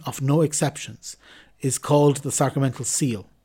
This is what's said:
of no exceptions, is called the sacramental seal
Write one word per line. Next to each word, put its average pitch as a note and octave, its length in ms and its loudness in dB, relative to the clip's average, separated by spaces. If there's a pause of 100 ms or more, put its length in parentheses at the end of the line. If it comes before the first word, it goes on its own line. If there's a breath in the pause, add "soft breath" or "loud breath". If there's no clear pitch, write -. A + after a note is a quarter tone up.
of C3 160 -8
no C#3+ 200 4
exceptions, - 720 -4 (460 loud breath)
is C3 160 -2
called D3 400 4
the C#3 140 -8
sacramental C3+ 520 0
seal A2+ 440 -4 (180)